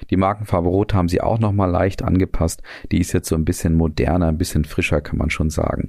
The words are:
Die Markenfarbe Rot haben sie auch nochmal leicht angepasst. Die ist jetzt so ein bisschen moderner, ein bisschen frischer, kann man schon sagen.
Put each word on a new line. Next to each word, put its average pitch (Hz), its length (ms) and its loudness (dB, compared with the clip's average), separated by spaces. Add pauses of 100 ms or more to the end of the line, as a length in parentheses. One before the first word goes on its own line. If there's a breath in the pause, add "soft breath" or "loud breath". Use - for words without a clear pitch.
Die - 80 -10
Markenfarbe 95 520 0
Rot 101 260 2
haben 90 140 2
sie 87 120 0
auch 110 200 0
nochmal 101 280 2
leicht 90 360 0
angepasst. 87 580 0 (300 loud breath)
Die 85 80 4
ist 87 120 -2
jetzt - 160 -2
so - 60 -2
ein 80 100 0
bisschen 85 300 0
moderner, 82 540 2
ein 78 100 0
bisschen 78 260 0
frischer, 80 360 -2
kann 76 180 -4
man 76 120 -2
schon 78 200 0
sagen. - 380 -2